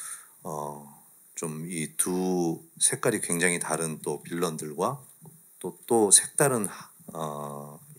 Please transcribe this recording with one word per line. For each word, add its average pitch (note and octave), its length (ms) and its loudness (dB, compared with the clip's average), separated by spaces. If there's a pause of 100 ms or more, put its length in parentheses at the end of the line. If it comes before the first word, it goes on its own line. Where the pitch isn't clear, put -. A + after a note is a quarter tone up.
(440)
어, D2 600 -8 (300)
좀 D#2 340 -8
이 D#2+ 280 -6
두 F2+ 680 0 (180)
색깔이 A#2+ 400 2
굉장히 F2 400 0
다른 D#2+ 420 -4
또 D2 200 -4
빌런들과 E2+ 800 -2 (600)
또, A2 260 -8
또 A2 240 6
색다른, B2+ 560 4 (460)
어, D2 680 -8 (200)